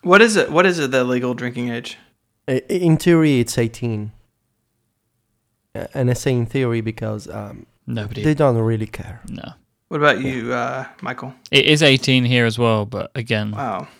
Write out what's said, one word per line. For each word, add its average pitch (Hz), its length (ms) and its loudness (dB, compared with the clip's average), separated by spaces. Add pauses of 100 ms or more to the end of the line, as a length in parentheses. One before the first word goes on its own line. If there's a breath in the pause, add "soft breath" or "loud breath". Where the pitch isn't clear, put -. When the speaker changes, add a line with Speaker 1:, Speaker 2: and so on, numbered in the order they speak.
Speaker 1:
What 190 180 8
is 226 140 6
it? 165 160 0
What 170 140 4
is 180 120 2
it, 139 140 -2
the 127 140 2
legal 123 280 0
drinking 123 360 -6
age? 117 280 -10 (500)
Speaker 2:
I, 131 200 0
in 175 300 2
theory, 160 420 4
it's - 180 -2
eighteen. 113 540 -4 (1600)
Uh, - 200 -10
and 127 180 0
I - 20 2
say 131 200 -2
in 120 120 0
theory 117 360 -2
because, 107 480 -8
um, 104 360 -14 (220)
Speaker 3:
Nobody 113 340 -8
Speaker 2:
they 151 120 0
don't 143 240 2
really 113 280 0
care. - 440 -14
Speaker 3:
No. - 240 -14 (400)
Speaker 1:
What 147 80 -2
about 131 200 2
Speaker 3:
Yeah. 131 100 -4
Speaker 1:
you, 123 220 -6
uh, 127 320 -6 (160)
Michael? 127 340 -10 (160)
Speaker 3:
It 135 140 4
is 151 180 4
eighteen 131 420 4
here 120 220 2
as 110 100 -2
well, 110 300 2
but 104 260 -10
again, 110 380 -4
Speaker 1:
Wow. 107 360 -8 (120)